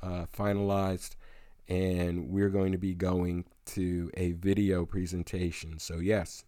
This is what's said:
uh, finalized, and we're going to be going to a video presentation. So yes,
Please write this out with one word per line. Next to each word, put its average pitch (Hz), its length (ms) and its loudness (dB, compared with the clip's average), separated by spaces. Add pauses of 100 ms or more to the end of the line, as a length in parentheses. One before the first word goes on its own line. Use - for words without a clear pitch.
uh, 90 280 -4
finalized, 98 840 0 (520)
and 90 640 0
we're 98 200 4
going 95 240 2
to 95 40 0
be 92 160 -2
going 90 520 0 (200)
to 87 500 -2
a 90 180 0
video 95 520 4
presentation. 87 960 -4
So 82 200 -8
yes, 95 480 0